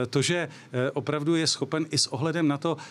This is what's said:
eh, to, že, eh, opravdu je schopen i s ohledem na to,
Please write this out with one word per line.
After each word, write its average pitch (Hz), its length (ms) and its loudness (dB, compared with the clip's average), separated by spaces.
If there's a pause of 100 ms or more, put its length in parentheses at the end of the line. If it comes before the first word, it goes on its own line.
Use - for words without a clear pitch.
eh, 120 40 0
to, 135 160 2
že, 175 260 0 (240)
eh, 127 180 0
opravdu 151 440 0
je 160 120 2
schopen 160 440 -2
i 143 80 0
s - 80 2
ohledem 156 420 0
na 143 100 2
to, 160 180 0 (140)